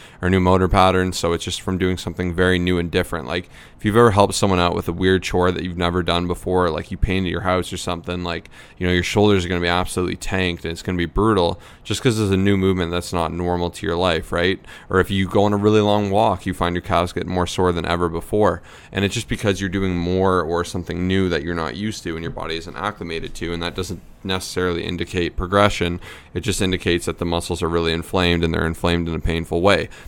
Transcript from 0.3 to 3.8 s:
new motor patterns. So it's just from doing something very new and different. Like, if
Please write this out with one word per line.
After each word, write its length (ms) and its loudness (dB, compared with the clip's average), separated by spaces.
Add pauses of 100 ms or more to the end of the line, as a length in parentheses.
new 100 6
motor 280 6
patterns. 500 4
So 140 0
it's 120 -2
just 180 -6
from 160 -4
doing 180 0
something 360 -6
very 280 2
new 180 2
and 140 -4
different. 340 -2
Like, 220 -6 (300)
if 60 -10